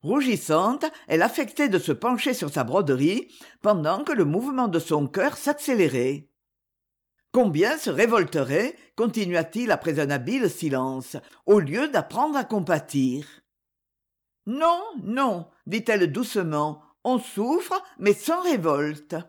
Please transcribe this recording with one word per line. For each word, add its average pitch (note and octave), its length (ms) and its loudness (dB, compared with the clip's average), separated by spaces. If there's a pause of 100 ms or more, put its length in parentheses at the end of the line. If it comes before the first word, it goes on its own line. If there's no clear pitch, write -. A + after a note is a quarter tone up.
Rougissante, A3 800 2 (220)
elle D#3+ 140 2
affectait B3 480 0
de F#3+ 80 2
se - 140 0
pencher B3 420 0
sur D3 180 -4
sa C#3 120 -2
broderie, D3 680 0 (300)
pendant F#3+ 420 0
que D4+ 80 -4
le G#3+ 140 2
mouvement B3 420 0
de E3 120 0
son D3 280 0
cœur B3+ 300 0
s'accélérait. « D3+ 880 0 (1040)
Combien A3 460 4
se B3 140 -4
révolterait, » F#3 840 2 (200)
continua-t-il G3+ 760 -2
après D#3 300 0
un C#3+ 100 0
habile D#3+ 400 0
silence, « C3 680 -4 (280)
au G#3 140 8
lieu F#3 280 -2
d'apprendre C#4 480 -2
à C4 80 0
compatir. » « D3 840 -2 (1200)
Non, E4 340 0 (220)
non, » A3 440 -2 (200)
dit-elle G#3 440 0
doucement, « D#3 680 -2 (220)
on B3 160 2
souffre, E4 600 -2 (200)
mais G3+ 140 2
sans E4 280 -2
révolte. » D#3 720 -2 (140)